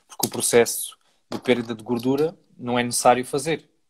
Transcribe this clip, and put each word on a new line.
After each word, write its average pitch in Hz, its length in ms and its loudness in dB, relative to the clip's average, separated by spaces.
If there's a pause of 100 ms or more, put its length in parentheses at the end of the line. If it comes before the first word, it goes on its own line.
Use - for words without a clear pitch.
porque - 200 -4
o - 20 -10
processo - 680 0 (320)
de 117 100 -8
perda 120 340 0
de 110 100 -12
gordura 127 540 -2 (200)
não 123 200 -4
é 123 60 2
necessário 123 420 4
fazer, 147 420 -4 (220)